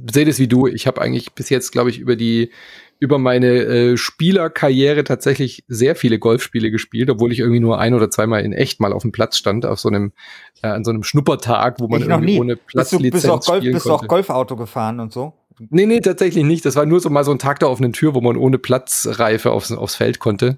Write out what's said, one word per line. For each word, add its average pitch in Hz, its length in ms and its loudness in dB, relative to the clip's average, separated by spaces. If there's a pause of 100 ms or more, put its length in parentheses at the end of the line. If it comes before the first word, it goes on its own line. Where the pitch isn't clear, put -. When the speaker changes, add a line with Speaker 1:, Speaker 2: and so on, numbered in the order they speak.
(100)
Speaker 1:
sehe 143 140 2
das 151 140 2
wie 131 100 2
du. 127 180 4
Ich 117 200 -4
hab 131 120 0
eigentlich 123 360 -4
bis - 160 -12
jetzt, 127 220 -2
glaub 123 160 0
ich, 123 100 -2
über 123 180 -2
die, 117 340 0 (480)
über 143 200 0
meine, 123 300 2
äh, 120 480 4
Spielerkarriere 147 1080 0
tatsächlich 135 640 -2
sehr 131 280 0
viele 113 220 0
Golfspiele 113 520 0
gespielt, 113 400 -2
obwohl 120 220 0
ich 117 80 -4
irgendwie 120 200 2
nur 113 180 2
ein 117 160 2
oder 107 160 2
zweimal 110 340 0
in 104 80 -4
echt - 280 -10
mal 101 120 2
auf 98 100 -4
dem 107 100 -4
Platz - 260 -2
stand, 107 280 -2
auf 104 140 -4
so 113 80 -2
einem, 101 240 -2 (500)
äh, 113 60 -6
an 107 160 -6
so 113 60 -2
einem 110 140 -4
Schnuppertag, 127 760 0
wo 120 100 -4
man 117 120 0
Speaker 2:
Ich - 80 -4
noch 165 80 2
Speaker 1:
irgendwie 170 180 2
Speaker 2:
nie. 147 60 2
Speaker 1:
ohne 120 160 -2
Speaker 2:
Bist - 360 -4
du, 180 60 2
bist 135 260 0
du 175 80 4
auch 147 80 0
Speaker 1:
Platzlizenz - 60 -8
Speaker 2:
Golf, 175 140 2
Speaker 1:
spielen 127 140 0
Speaker 2:
bist 123 120 -4
du 160 60 2
auch 147 60 2
Speaker 1:
konnte. 117 100 -10
Speaker 2:
Golfauto 131 480 0
gefahren 113 440 -6
und 110 120 -12
so? 135 220 -10 (340)
Speaker 1:
Nee, 180 160 2
nee, 226 160 2
tatsächlich 180 420 0
nicht. 160 220 0
Das 139 100 -2
war 147 120 2
nur 175 140 4
so 170 100 -2
mal 143 120 2
so 139 100 0
ein 131 60 0
Tag 139 200 -4
der 151 100 2
offenen 123 240 0
Tür, 151 220 0
wo 120 80 0
man 120 160 2
ohne 131 180 4
Platzreife 113 960 -2
aufs, 110 180 -2
aufs 110 240 -6
Feld 113 240 0
konnte. 123 400 0